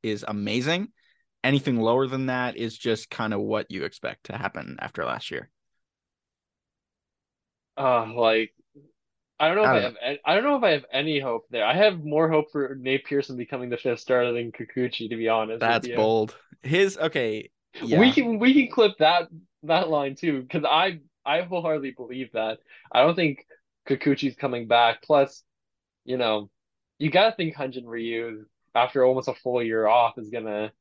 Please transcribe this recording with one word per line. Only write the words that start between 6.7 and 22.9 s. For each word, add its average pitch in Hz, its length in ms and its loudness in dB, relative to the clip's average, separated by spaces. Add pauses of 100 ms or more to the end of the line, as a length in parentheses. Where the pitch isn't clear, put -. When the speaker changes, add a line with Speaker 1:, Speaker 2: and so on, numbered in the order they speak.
Speaker 2:
Uh, 120 380 0
like, 113 400 2 (840)
I 151 100 2
don't 180 80 2
know 214 80 4
if 160 60 6
Speaker 1:
I 123 80 4
Speaker 2:
I - 20 4
Speaker 1:
don't - 20 -2
Speaker 2:
have 110 200 -6
an-, 139 240 -4
I 160 80 2
don't 220 100 2
know 285 120 2
if 240 60 -2
I 196 80 4
have 143 220 0
any 147 260 -2
hope 120 320 -4
there. 120 140 -2
I 120 100 2
have 185 300 2
more 151 240 2
hope 151 240 0
for 135 260 -4
Nate 131 260 -2
Pearson 139 320 -4
becoming 123 340 -8
the 120 80 -4
fifth 120 220 -2
starter 123 320 2
than 120 200 -4
Kikuchi, 117 560 -6
to 117 80 -6
be 113 120 -2
honest 110 260 0
with 113 60 -8
Speaker 1:
That's 117 280 0
Speaker 2:
you. 120 80 -6
Speaker 1:
bold. 110 400 2 (260)
His, 190 360 0
okay, 123 520 -4 (300)
Speaker 2:
We - 80 -8
Speaker 1:
yeah. 226 240 6
Speaker 2:
can, 233 260 0
we 247 140 4
can 269 180 4
clip 208 280 2
that, 165 300 4 (340)
that 160 260 0
line 143 260 -2
too, 139 360 -2
'cause 156 180 -2
I, 165 320 0 (240)
I 151 160 0
wholeheartedly 160 520 -4
believe 127 400 -12
that. 110 260 -4 (340)